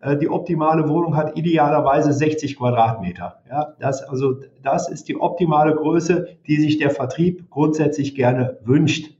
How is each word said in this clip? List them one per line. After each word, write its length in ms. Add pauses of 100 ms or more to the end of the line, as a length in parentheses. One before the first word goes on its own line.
äh, 160
die 120
optimale 580
Wohnung 300
hat 180
idealerweise 800
sechzig 440
Quadratmeter. 920
Ja, 300
das, 240
also 320 (260)
das 260
ist 200
die 120
optimale 540
Größe, 720
die 120
sich 200
der 140
Vertrieb 580
grundsätzlich 640
gerne 500
wünscht. 560